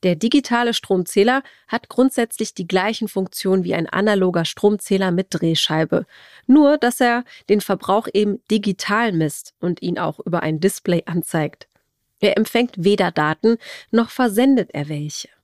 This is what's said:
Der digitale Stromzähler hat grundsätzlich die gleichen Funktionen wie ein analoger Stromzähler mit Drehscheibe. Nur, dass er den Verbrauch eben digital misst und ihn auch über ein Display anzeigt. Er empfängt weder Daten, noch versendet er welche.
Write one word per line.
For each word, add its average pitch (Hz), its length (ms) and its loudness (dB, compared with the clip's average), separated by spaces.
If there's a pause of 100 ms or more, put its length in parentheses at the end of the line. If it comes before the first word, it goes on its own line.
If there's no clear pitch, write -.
Der 180 140 0
digitale 240 580 0
Stromzähler 208 680 0 (240)
hat - 220 -6
grundsätzlich 240 640 0
die 185 140 -8
gleichen 202 420 -2
Funktionen 190 560 -2
wie 175 100 -2
ein 165 140 -2
analoger 190 560 0
Stromzähler 196 640 0
mit 180 200 0
Drehscheibe. 165 760 0 (420)
Nur, 285 300 8
dass 247 240 0
er 240 240 2 (240)
den 202 140 2
Verbrauch 196 500 0
eben 208 380 0
digital 214 640 0
misst 160 480 -2
und 175 200 -2
ihn 175 180 -4
auch 156 220 -6
über 170 220 -4
ein 156 180 -2
Display 175 460 -2
anzeigt. 160 640 -4 (520)
Er 202 160 2
empfängt 233 400 0
weder 196 360 2
Daten, 160 440 0 (340)
noch 226 200 0
versendet 247 640 2
er 147 160 -6
welche. 147 400 -8 (140)